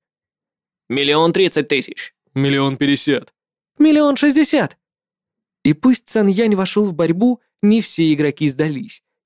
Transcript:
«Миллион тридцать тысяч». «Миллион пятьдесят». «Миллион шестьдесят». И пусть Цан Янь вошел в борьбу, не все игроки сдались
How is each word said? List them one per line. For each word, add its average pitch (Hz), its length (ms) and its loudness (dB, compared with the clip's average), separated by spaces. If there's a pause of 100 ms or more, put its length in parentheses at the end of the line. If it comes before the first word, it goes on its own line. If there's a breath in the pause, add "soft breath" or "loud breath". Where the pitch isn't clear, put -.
(880)
«Миллион 147 460 0
тридцать 165 340 0
тысяч». - 460 -6 (180)
«Миллион 139 460 -2
пятьдесят». 143 560 -2 (440)
«Миллион 294 380 4
шестьдесят». 285 600 0 (880)
И 151 100 2
пусть - 340 0
Цан 208 200 0
Янь 208 260 2
вошел 196 320 0
в 180 80 -4
борьбу, 175 460 0 (220)
не 214 180 4
все 165 320 0
игроки 147 380 -2
сдались 139 520 -6 (240)